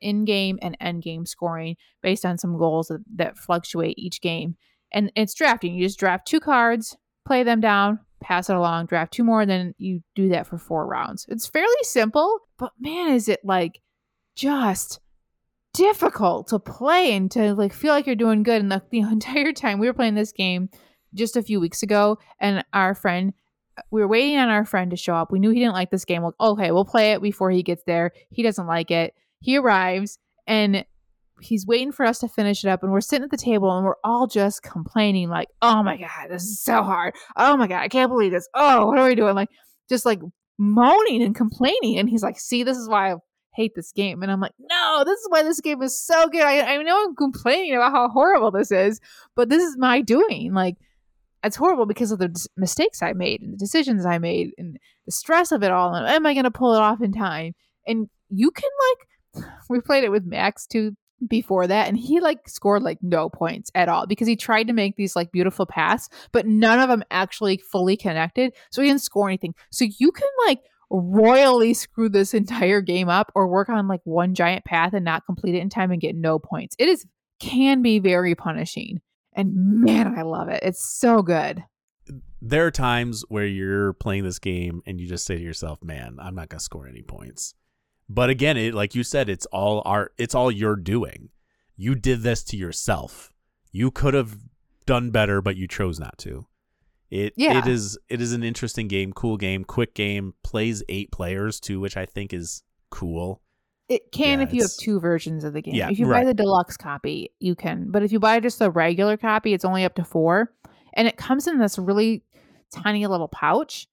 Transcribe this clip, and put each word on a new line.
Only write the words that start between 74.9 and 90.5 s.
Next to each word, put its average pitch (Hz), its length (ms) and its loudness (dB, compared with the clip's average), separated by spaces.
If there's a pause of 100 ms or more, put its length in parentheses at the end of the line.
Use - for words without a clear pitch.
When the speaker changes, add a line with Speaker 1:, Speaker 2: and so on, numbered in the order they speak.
Speaker 1:
and 196 120 -2
not 165 200 -4
complete 180 300 -4
it 180 60 -2
in 190 80 -4
time 185 220 -2
and 175 100 -2
get 160 140 -4
no 160 220 0
points. - 400 -10
It 262 100 2
is, 370 160 2 (360)
can 262 420 2
be 226 160 4
very 180 380 2
punishing, 160 640 -6 (320)
and 196 220 -2
man, 214 640 4
I - 20 -6
love 165 280 -6
it. 175 120 -4
It's - 260 -4
so 233 360 2
good. 165 400 -2 (800)
Speaker 2:
There 147 260 2
are 160 40 0
times 120 560 -2
where 104 200 -2
you're 98 460 0
playing 98 300 -4
this 90 160 -6
game 87 460 -6
and 90 160 -10
you 87 60 -10
just 87 180 -8
say 92 120 -6
to 85 60 -10
yourself, 80 400 -10
"Man, 67 380 -14
I'm 92 140 -12
not 85 140 -14
gonna 156 100 -14
score - 280 -14
any 60 140 -20
points." - 540 -14 (540)
But 123 200 0
again, 139 260 0
it, 113 180 -2
like 104 220 -4
you 123 80 -2
said, 135 240 -2
it's 98 200 -6
all 104 380 0
art. 101 320 -2
It's 117 160 -4
all 127 160 2
your 107 280 0